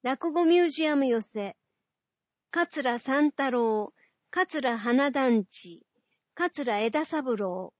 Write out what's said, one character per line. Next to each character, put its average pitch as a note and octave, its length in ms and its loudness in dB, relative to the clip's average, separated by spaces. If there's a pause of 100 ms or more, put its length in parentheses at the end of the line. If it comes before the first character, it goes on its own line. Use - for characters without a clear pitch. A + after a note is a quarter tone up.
落 C4+ 280 -2
語 E4+ 140 2
ミ E4+ 120 6
ュ F4 80 6
ー E4 40 0
ジ D#4 180 0
ア D4+ 80 2
ム C#4 120 2
寄 A#3 140 2
せ。 G3+ 340 -8 (960)
桂 C4 480 -2
三 C#4+ 300 2
太 C#4 220 -2
郎、 A3 420 0 (380)
桂 C4+ 460 -2
花 B3 340 2
団 A#3+ 340 2
地、 - 400 -18 (480)
桂 C#4 460 -2
枝 A#3 260 0
三 D#4 180 -4 (120)
郎。 F#3 440 -6